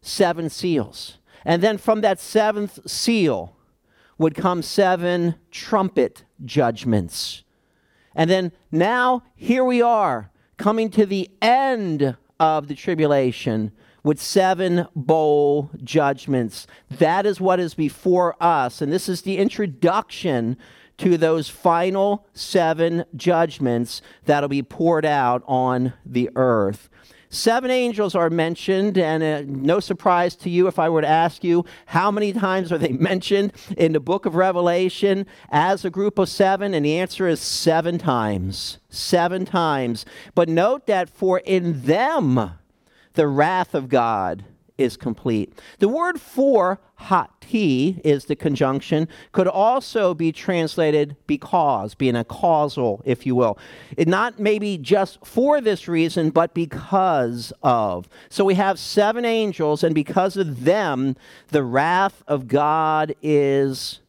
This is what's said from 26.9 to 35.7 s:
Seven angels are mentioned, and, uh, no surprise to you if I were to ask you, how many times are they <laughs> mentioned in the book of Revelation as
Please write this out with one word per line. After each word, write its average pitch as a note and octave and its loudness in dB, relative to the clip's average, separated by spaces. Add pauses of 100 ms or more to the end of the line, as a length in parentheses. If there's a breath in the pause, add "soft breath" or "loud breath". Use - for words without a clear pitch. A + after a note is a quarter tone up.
Seven B3 0
angels A#3 -2
are E3+ 2
mentioned, F3+ 0
and, D#3+ 0
uh, D3+ -2
no C#3 0
surprise F3+ 0
to - -8
you F3 2
if F3+ -2
I E3 2
were D#3+ 2
to D3+ 0
ask D#3+ 2
you, E3+ 2 (220 loud breath)
how F#3 0
many G#3 -2
times F#3+ -2
are E3 -2
they D#3 0
<laughs> - -2
mentioned F#3+ 0 (260 loud breath)
in D#3+ 4
the D#3 2
book E3+ -4
of F3 -2
Revelation F#3 0 (240 loud breath)
as F3+ 2